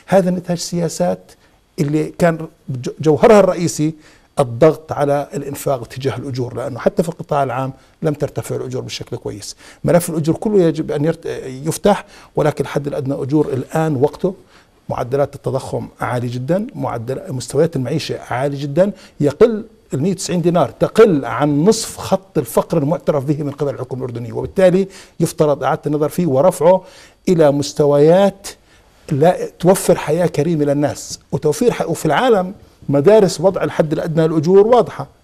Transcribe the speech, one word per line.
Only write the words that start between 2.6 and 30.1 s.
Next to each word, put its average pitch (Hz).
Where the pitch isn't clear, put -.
ج-، 123
جوهرها 202
الرئيسي 165
الضغط 135
على 143
الإنفاق 139
تجاه 127
الأجور، 123
لأنه 120
حتى -
في 165
القطاع 143
العام 131
لم 151
ترتفع 127
الأجور 123
بشكل -
كويس. 107
ملف 170
الأجور 160
كله 208
يجب 151
أن 147
يرت-، 160
يفتح، 151
ولكن 147
الحد 143
الأدنى 139
أجور 139
الآن 156
وقته، 147
معدلات 131
التضخم 127
عالية 120
جدًا، 165
معدل، 123
مستويات 143
المعيشة 131
عالية 139
جدًا، 160
يقل 208
المية 156
وتسعين 175
دينار 165
تقل 170
عن 143
نصف -
خط -
الفقر 165
المعترف 143
به 151
من 139
قبل 139
الحكومة 127
الأردنية، 117
وبالتالي 180
يفترض 147
إعادة 147
النظر 151
فيه 180
ورفعه 170
إلى 165
مستويات 151
لا 156
توفر 185
حياة 165